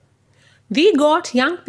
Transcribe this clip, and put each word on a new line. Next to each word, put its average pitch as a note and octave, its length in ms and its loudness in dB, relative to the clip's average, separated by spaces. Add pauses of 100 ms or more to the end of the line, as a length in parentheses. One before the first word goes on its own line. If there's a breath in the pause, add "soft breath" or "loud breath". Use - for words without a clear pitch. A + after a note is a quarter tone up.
(680 soft breath)
"We D4+ 240 2
got D4+ 420 0
young C#4 220 -2 (120)